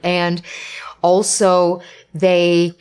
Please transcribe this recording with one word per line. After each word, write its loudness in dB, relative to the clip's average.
And -2
also, 2
they 2